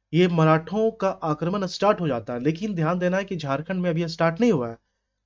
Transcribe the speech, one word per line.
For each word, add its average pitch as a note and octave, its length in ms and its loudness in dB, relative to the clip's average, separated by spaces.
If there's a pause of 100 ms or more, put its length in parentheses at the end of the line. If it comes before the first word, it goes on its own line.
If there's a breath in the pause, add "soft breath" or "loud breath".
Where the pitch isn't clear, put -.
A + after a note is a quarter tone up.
(140)
ये F3 140 6
मराठों E3 640 4
का G3+ 180 -2
आक्रमण F3 560 -2
स्टार्ट F#3+ 360 -2
हो E3+ 60 -2
जाता A#2+ 260 -4
है। A#2+ 60 -6
लेकिन E3 360 -2
ध्यान E3 240 0
देना F3+ 180 0
है G3 80 -4
कि F#3+ 100 -8
झारखंड D#3 460 -4
में F3+ 80 0
अभी E3 180 -2
स्टार्ट E3 340 0
नहीं A#3+ 100 6
हुआ B2 180 0
है, A#2 80 -10 (480)